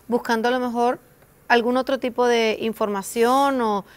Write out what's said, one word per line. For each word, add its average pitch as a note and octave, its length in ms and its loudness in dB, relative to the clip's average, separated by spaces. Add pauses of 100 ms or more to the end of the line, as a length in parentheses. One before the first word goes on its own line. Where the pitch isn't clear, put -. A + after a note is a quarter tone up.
buscando A#3 400 0
a - 20 2
lo B3+ 80 0
mejor B3 400 -2 (480)
algún A#3+ 300 2
otro C4 240 -2
tipo B3 260 -2
de A3+ 340 2
información A#3 1000 0
o, G#3 240 -2 (120)